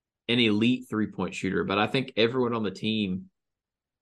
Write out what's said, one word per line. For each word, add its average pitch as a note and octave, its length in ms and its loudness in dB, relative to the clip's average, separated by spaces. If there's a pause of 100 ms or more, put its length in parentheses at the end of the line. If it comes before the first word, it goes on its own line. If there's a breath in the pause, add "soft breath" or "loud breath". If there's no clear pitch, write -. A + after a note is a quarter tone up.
(280)
an A#2+ 120 2
elite A#2 500 2
three-point G2 440 -2
shooter, F#2 280 0
but G2 160 0
I G#2+ 80 2
think C3 300 -2
everyone A#2 380 2
on A2 100 -2
the F#2+ 80 -4
team G2+ 540 -4 (760)